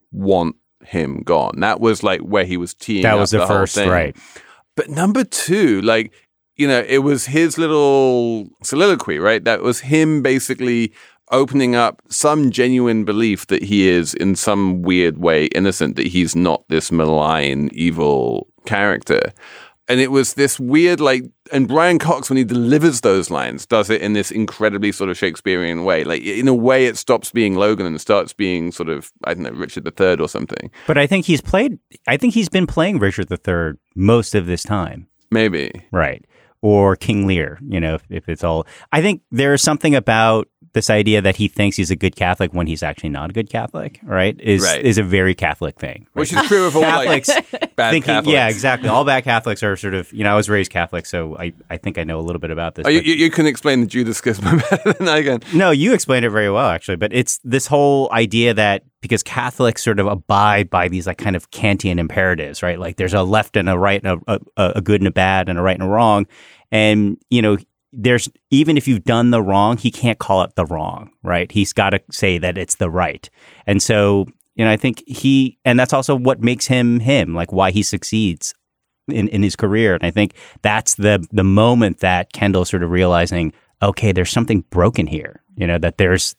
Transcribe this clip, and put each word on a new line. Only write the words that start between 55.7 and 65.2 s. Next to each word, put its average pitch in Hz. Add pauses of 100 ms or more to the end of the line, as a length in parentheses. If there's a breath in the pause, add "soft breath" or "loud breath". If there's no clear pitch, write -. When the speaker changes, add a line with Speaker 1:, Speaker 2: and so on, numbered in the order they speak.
Speaker 2:
you 160
explained 127
it 110
very 104
well, 113
actually, 85
but 104
it's 120
this 131
whole 143
idea 117
that 101 (180)
because 107
Catholics 123
sort 104
of 98
abide 101
by 90
these, 90
like, 87
kind 95
of -
Kantian 95
imperatives, 82
right? 87
Like, 90
there's 92
a 95
left 104
and 95
a 90
right 98
and 90
a, 104 (180)
a, 92
a 98
good 101
and 95
a 87
bad 95